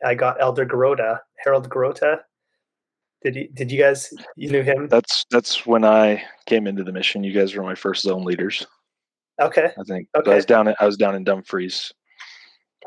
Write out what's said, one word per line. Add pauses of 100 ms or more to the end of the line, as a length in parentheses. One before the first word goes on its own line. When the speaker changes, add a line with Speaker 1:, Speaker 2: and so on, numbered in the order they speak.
Speaker 1:
I
got
Elder
Garota, (240)
Harold
Garota. (1000)
Did
you,
did
you
guys, (240)
you
knew
him?
Speaker 2:
That's,
that's
when
I (220)
came
into
the
mission.
You
guys
were
my
first
zone
leaders. (720)
Speaker 1:
Okay.
Speaker 2:
I
think
Speaker 1:
Okay.
Speaker 2:
I
was
down
in,
I
was
down
in
Dumfries. (960)